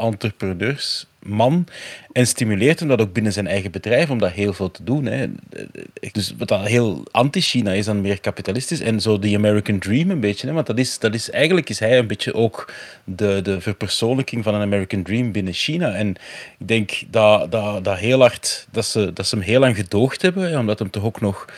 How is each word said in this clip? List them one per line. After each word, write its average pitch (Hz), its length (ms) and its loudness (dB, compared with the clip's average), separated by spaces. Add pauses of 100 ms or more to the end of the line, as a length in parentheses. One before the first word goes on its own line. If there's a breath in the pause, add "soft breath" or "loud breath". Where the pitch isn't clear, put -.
(720)
entrepreneursman 135 920 0 (460 loud breath)
en 127 140 4
stimuleert 110 520 2
hem 165 100 -4
dat 123 120 4
ook 104 120 0
binnen 107 200 0
zijn 98 140 -2
eigen 95 240 -2
bedrijf 117 400 0
om 127 80 -2
dat 101 120 2
heel 101 220 -2
veel 92 180 -4
te - 140 -18
doen, 135 200 0
hè. 120 220 -2 (880)
Dus 104 260 -4
wat 110 100 -8
dat 101 180 2
heel 107 440 2
anti-China 123 640 2
is, 101 120 0
dan 104 160 0
meer 98 200 0
kapitalistisch. 117 600 -4
En 110 200 0
zo 107 180 2
die 101 180 0
American 104 420 2
Dream 131 320 2
een 170 100 0
beetje, 104 260 -2
hè, 143 60 -4
want 160 140 0
dat 110 120 -2
is, 131 200 0
dat - 160 0
is, 113 160 -6
eigenlijk 160 380 2
is 107 100 -6
hij 117 200 4
een 120 80 2
beetje 104 280 -4
ook - 380 0 (320 loud breath)
de, 98 380 0
de 95 180 -2
verpersoonlijking 113 840 -2
van 107 100 2
een 104 60 0
American 101 420 0
Dream 113 300 0
binnen 92 200 -2
China. 151 400 -2
En 104 160 0 (500 loud breath)
ik 95 100 -12
denk 113 420 0
dat, 107 420 6
dat, 104 320 -2
dat 98 140 0
heel 123 220 4
hard, - 500 2
dat 101 140 -2
ze, 101 280 0
dat 92 140 -6
ze - 100 -2
hem 98 80 -2
heel 113 160 4
lang 127 160 6
gedoogd 104 460 0
hebben, 185 280 0
hè, 156 80 -2
omdat 107 200 0
hem 101 120 -4
toch 98 140 -4
ook 110 160 -4
nog 101 240 -2 (140 loud breath)